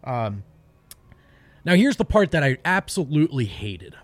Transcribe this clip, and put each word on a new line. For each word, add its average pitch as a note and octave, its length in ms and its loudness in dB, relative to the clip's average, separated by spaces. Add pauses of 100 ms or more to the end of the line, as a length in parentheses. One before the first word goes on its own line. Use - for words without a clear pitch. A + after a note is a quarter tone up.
Um, A2 380 -4 (1200)
now, F3 100 2
here's A#3+ 220 4
the - 80 0
part G3+ 260 2
that D#3 120 2
I C3+ 220 0
absolutely D3+ 840 0
hated. F#2 580 -12